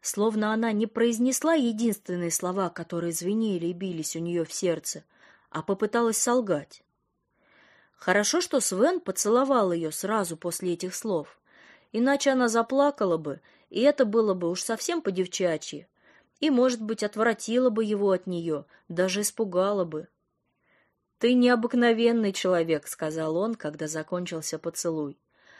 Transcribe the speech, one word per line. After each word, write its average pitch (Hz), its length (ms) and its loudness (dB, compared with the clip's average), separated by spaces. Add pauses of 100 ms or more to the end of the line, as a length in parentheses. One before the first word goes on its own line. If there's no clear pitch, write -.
словно 214 540 0
она 220 180 0
не 214 140 0
произнесла 240 680 2
единственные 214 760 0
слова, 180 400 -2
которые 170 420 -6
звенели 190 540 -2
и 175 60 -2
бились 175 440 -6
у 165 40 -6
неё 170 240 -2
в - 80 -10
сердце, 160 520 -4 (460)
а - 120 -6
попыталась 214 560 0
солгать. 208 640 0 (1120)
Хорошо, 202 440 2
что - 200 0
Свен 285 400 2
поцеловал 226 720 2
её 165 180 -2
сразу 190 460 -4
после 175 380 -4
этих 180 200 -6
слов — 180 420 -6 (560)
иначе 277 380 2
она 254 180 2
заплакала 233 680 2
бы, 151 240 -6 (280)
и - 120 -4
это 277 240 4
было 214 300 2
бы 180 140 -2
уж 180 140 -4
совсем 311 400 -4
по-девчачьи, 180 840 -4 (520)
и, 311 120 2
может 247 300 4
быть, 220 220 -4
отвратило 220 680 0
бы 226 140 0
его 202 280 2
от 185 140 0
неё, 165 380 -4 (240)
даже 185 340 0
испугало 196 640 0
бы. 156 240 -8 (1120)
«Ты 240 160 2
необыкновенный 233 960 4
человек», 170 540 0
сказал 160 500 -4
он, 220 180 -2
когда 151 340 -8
закончился 160 680 -6
поцелуй, 160 600 -6 (420)